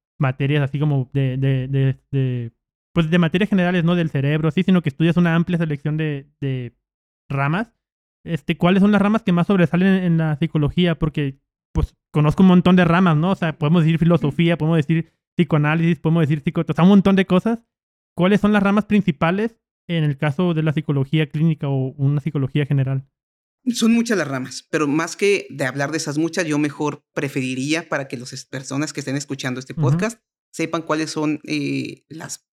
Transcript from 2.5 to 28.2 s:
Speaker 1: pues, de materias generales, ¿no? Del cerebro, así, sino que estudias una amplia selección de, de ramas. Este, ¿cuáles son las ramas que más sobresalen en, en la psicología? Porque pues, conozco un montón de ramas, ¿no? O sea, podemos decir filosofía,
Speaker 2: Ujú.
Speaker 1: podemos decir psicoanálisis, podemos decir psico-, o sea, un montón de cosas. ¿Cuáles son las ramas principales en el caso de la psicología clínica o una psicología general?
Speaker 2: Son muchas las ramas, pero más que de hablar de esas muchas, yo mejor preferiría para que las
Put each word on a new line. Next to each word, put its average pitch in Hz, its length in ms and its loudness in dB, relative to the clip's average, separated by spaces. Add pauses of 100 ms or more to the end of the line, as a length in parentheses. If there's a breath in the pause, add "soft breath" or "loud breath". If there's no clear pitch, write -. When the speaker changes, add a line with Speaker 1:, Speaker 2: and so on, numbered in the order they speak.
Speaker 1:
pues, 165 180 0
de 175 80 2
materias 175 300 0
generales, 180 340 0
¿no? 170 120 2
Del 170 160 -2
cerebro, 151 380 0
así, 185 140 0
sino 180 200 2
que 147 80 -4
estudias 160 260 0
una 175 180 2
amplia 170 240 0
selección 151 380 -4
de, 147 320 -6 (120)
de 127 360 -6 (540)
ramas. 143 420 -2 (540)
Este, 165 320 -4
¿cuáles 185 240 4
son 208 100 4
las 202 100 4
ramas 208 200 0
que 180 100 0
más 175 140 2
sobresalen 180 420 2
en, 190 160 2
en 165 140 2
la 156 180 0
psicología? 160 600 0
Porque 147 420 -4 (340)
pues, - 200 -4 (180)
conozco 151 300 4
un 190 60 8
montón 180 280 6
de 180 80 4
ramas, 170 320 2
¿no? 175 160 0
O 190 40 -4
sea, 160 220 -4
podemos 160 260 2
decir 160 140 2
filosofía, 165 560 2
Speaker 2:
Ujú. - 60 -4
Speaker 1:
podemos 160 180 0
decir 160 340 -2 (240)
psicoanálisis, 165 600 2
podemos 165 240 2
decir 147 200 0
psico-, 165 240 -4
o 160 60 -2
sea, 160 120 2
un 190 60 8
montón 196 260 6
de 190 100 2
cosas. 220 320 0 (580)
¿Cuáles 185 240 2
son 208 120 2
las 202 100 2
ramas 202 240 2
principales 202 720 0 (320)
en 165 160 0
el 143 120 0
caso 165 380 0
de 156 80 -2
la 156 100 0
psicología 147 560 -2
clínica 151 400 -2
o 131 280 -2
una 143 240 0
psicología 147 440 -2
general? 135 420 -2 (600)
Speaker 2:
Son 233 260 2
muchas 233 260 0
las 147 100 -2
ramas, 131 420 -8
pero 151 160 0
más 160 300 -2
que 202 340 0
de 139 140 -6
hablar 139 260 -4
de 160 60 -4
esas 151 220 -6
muchas, 165 280 -2
yo 147 120 -2
mejor 147 440 -4 (120)
preferiría 143 720 -4
para 139 200 -6
que 135 80 -12
las 120 160 -14